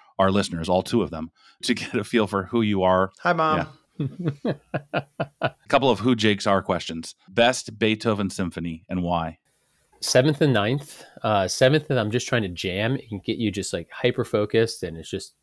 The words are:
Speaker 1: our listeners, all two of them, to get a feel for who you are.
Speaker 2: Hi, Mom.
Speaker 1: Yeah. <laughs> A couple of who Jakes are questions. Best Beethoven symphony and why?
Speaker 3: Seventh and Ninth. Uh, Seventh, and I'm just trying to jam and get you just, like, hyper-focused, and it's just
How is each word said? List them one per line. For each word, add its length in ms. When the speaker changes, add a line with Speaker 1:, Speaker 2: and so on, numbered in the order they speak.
Speaker 1:
our 140
listeners, 380
all 120
two 200
of 80
them, 220
to 100
get 220
a 100
feel 200
for 180
who 180
you 220
are. 360
Speaker 2:
Hi, 140
Mom. 340
Speaker 1:
Yeah. 540
<laughs> 480
A 120
couple 220
of 100
who 160
Jakes 320
are 140
questions. 540
Best 500
Beethoven 520
symphony 580
and 160
why? 360
Speaker 3:
Seventh 400
and 140
Ninth. 500
Uh, 280
Seventh, 400
and 100
I'm 120
just 160
trying 160
to 40
jam 500
and 120
get 140
you 140
just, 220
like, 180
hyper-focused, 920
and 120
it's 140
just 340